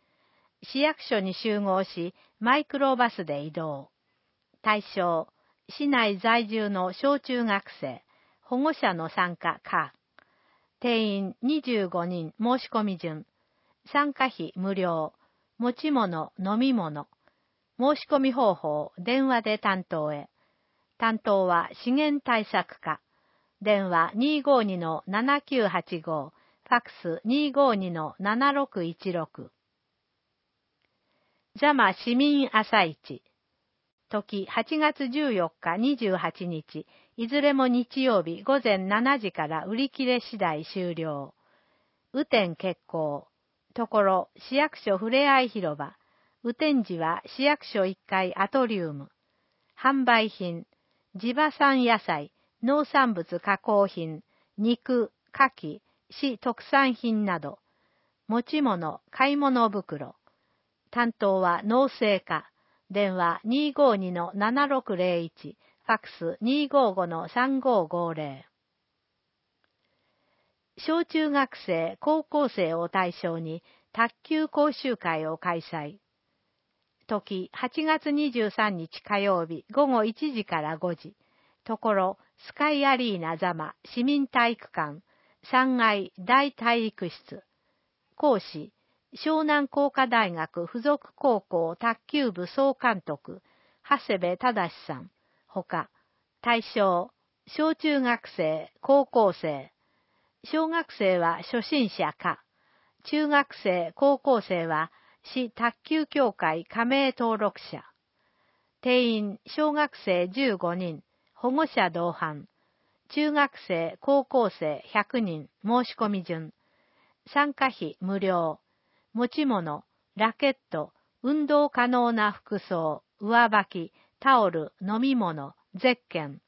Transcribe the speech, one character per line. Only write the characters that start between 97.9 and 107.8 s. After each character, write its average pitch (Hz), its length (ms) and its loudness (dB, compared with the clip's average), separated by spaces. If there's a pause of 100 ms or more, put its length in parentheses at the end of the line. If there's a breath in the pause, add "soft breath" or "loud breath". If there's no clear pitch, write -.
学 240 260 -2
生、 156 540 -4
高 277 240 4
校 214 260 4
生。 143 400 -6 (720)
小 320 240 0
学 330 240 -4
生 185 260 2
は 170 260 0
初 233 180 -4
心 262 260 0
者 165 240 -4
か。 - 320 -6 (640)
中 302 220 0
学 285 260 2 (100)
生、 175 320 0
高 277 240 4
校 247 220 2
生 170 260 -2
は 160 240 -2 (320 soft breath)
市 254 260 -4
卓 233 340 -2
球 311 240 0
協 254 260 0
会 160 320 -2
加 226 180 -4
盟 262 340 2
登 226 220 0
録 208 180 -2 (140)
者。 - 140 -12 (960)